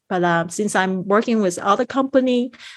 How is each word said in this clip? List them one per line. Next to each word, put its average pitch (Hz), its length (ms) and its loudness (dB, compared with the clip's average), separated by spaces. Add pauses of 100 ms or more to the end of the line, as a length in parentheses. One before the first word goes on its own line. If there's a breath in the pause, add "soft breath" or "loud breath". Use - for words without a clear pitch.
But, 180 160 0
uh, 170 240 2
since 208 260 -4
I'm 190 320 -2
working 220 360 2
with 180 180 -2
other 208 260 0
company, 254 680 0 (240 loud breath)